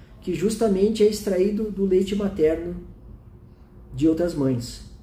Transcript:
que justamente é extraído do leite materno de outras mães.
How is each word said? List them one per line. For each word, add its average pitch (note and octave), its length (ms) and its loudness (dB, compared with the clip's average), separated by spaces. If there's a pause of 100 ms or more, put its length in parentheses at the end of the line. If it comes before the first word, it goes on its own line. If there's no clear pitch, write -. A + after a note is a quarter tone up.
(200)
que F3+ 140 -6
justamente G#3 720 2
é G#3 40 8
extraído G#3 640 0
do F#3+ 140 -2
leite F#3+ 300 2
materno F3 600 0 (1200)
de C3 140 0
outras E3 260 0
mães. C3 560 -4 (140)